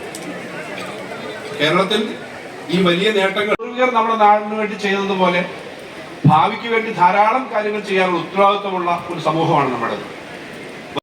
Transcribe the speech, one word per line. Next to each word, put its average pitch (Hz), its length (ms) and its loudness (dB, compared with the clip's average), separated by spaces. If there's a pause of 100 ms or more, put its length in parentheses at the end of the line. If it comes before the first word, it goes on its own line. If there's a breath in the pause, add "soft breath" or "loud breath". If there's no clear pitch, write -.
(1600)
കേരളത്തിൽ 185 420 2 (720)
ഈ 180 40 2 (100)
വലിയ 180 300 2
നേട്ടങ്ങൾ 196 420 0
പൂർവികർ 247 380 0
നമ്മുടെ 220 260 2
നാടിന് 214 380 4
വേണ്ടി 208 140 -4 (100)
ചെയ്തതുപോലെ 190 560 2 (880)
ഭാവിക്ക് 196 440 4
വേണ്ടി 220 160 0 (100)
ധാരാളം 208 540 6
കാര്യങ്ങൾ 208 360 0
ചെയ്യാനുള്ള 185 340 2
ഉത്തരവാദിത്വമുള്ള 190 680 2 (220)
ഒരു 170 160 -6
സമൂഹമാണ് 160 460 2
നമ്മുടേത്. 113 320 -4 (960)